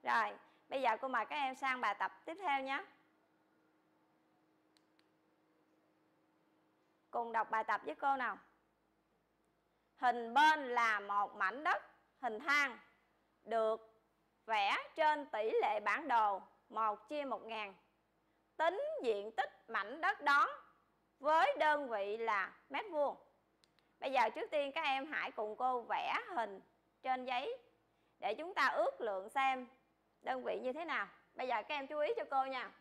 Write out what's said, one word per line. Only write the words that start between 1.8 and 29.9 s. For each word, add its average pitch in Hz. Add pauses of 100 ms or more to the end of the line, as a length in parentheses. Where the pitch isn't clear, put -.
bài 233
tập - (120)
tiếp 330
theo 285
nhé. 277 (4000)
Cùng 233
đọc 220
bài 220
tập 208
với 311
cô 277
nào. 220 (1600)
Hình 240
bên 302
là 226
một 202
mảnh 208
đất 403 (380)
hình 220
thang 269 (680)
được 220 (460)
vẽ 220 (200)
trên 302
tỷ 220 (120)
lệ 214
bản 226
đồ 214 (280)
một 214
chia 294
một 220
ngàn. 214 (840)
Tính 339 (200)
diện 214
tích -
mảnh 220
đất 370
đó 294 (680)
với 330
đơn 294
vị 208
là 208 (180)
mét 277
vuông. 277 (840)
Bây 269
giờ 240
trước 311
tiên 285
các 320
em 269
hãy 294
cùng 214
cô 254
vẽ 180 (160)
hình 202 (420)
trên 254
giấy 262 (600)
để 202
chúng 339
ta 294
ước 427
lượng 202
xem 262 (540)